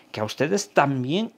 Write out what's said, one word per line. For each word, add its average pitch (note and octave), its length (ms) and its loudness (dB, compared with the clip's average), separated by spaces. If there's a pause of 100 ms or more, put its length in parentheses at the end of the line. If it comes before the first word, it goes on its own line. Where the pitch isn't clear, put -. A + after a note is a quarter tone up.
(120)
que G#2+ 100 -6
a - 20 -2
ustedes E3 460 -2
también, C#3+ 680 0